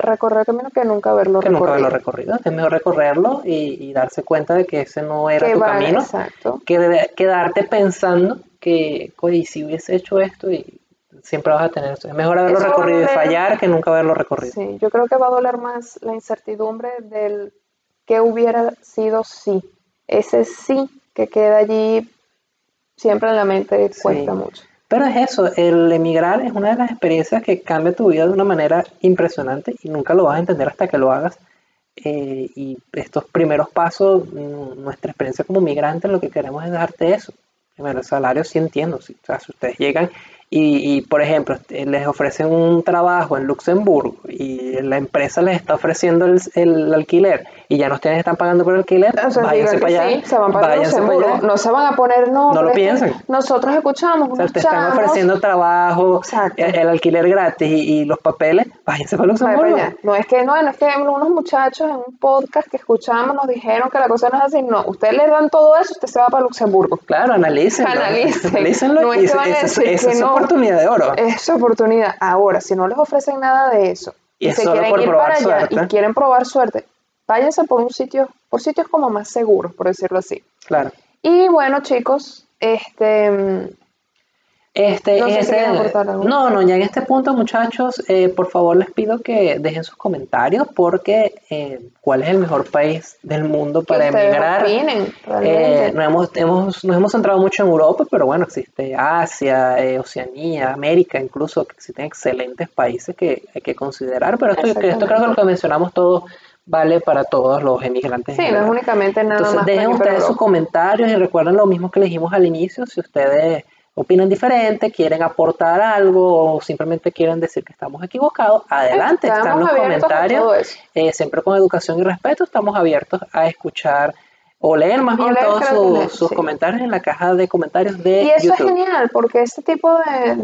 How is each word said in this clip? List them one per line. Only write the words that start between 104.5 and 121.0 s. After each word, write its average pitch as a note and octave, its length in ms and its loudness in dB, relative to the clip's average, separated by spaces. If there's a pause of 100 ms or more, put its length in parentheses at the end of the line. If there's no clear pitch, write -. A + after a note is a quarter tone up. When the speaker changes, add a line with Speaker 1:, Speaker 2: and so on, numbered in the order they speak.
Speaker 2:
esto, A#3+ 140 -2
esto G#3+ 120 -2
creo G3 120 0
que G3 80 0
lo G#3 60 -2
Speaker 1:
Exactamente. A3+ 360 0
Speaker 2:
que G3+ 60 4
mencionamos F3 460 -2
todos F3+ 300 2 (440)
vale D#3+ 340 2
para C#3+ 220 0
todos C#3 400 0
los B2+ 200 0
emigrantes B2+ 540 -6
en F4 80 0
Speaker 1:
Sí, C4 60 0
no G#3 80 0
es G#3 60 0
Speaker 2:
general. A3 40 0
Speaker 1:
únicamente A3 540 0
nada G#3+ 140 0
Speaker 2:
Entonces, G#3 180 0
Speaker 1:
más G3+ 100 0
Speaker 2:
dejen G3 200 2
Speaker 1:
para A#3+ 100 0
Speaker 2:
ustedes G3 240 2
sus F3+ 100 0
Speaker 1:
Europa. - 160 -2
Speaker 2:
comentarios F#3+ 640 2
y A3 40 2
recuerden F3 400 2
lo G#3 100 4
mismo F3+ 240 0
que G3 100 -2
les F#3+ 100 4
dijimos E3 240 -4
al F#3+ 120 4
inicio, E3+ 400 -2
si - 140 -12
ustedes D3 640 0 (300)
opinan F#3 340 2
diferente, A3 600 0
quieren D#3+ 320 0
aportar E3 580 0
algo F#3 760 2
o D3+ 60 -6
simplemente D#3+ 500 -6
quieren E3 300 -2
decir E3 240 -6
que - 80 -20
estamos C#3+ 300 -14
equivocados, A3+ 640 0
adelante, C4+ 580 0
están G#3+ 140 0
Speaker 1:
Estamos E3+ 220 0
Speaker 2:
los E4+ 80 2
Speaker 1:
abiertos F3 260 0
a - 100 -2
Speaker 2:
comentarios. F3+ 340 0
Speaker 1:
todo A3+ 140 2
eso. - 220 -4 (160)
Speaker 2:
Eh, D#3+ 180 0